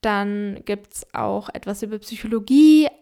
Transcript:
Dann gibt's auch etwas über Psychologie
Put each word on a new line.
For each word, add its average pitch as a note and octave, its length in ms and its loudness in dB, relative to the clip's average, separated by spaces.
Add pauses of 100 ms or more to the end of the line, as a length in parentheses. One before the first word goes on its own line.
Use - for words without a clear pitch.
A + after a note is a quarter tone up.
Dann G3+ 640 -4
gibt's - 480 -10
auch G3+ 400 -6
etwas G3+ 280 -10
über G#3+ 180 -10
Psychologie C4 840 4 (160)